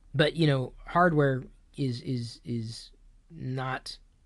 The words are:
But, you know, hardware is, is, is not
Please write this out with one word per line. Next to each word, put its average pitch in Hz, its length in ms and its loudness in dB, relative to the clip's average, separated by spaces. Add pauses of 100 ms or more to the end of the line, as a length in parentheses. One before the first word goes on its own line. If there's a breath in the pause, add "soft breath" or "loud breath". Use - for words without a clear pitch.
(140)
But, 151 220 2
you 160 100 2
know, 135 280 2 (140)
hardware 147 580 4 (320)
is, 127 240 -2
is, 120 420 -6
is 113 460 -8 (400)
not 131 680 -8 (280)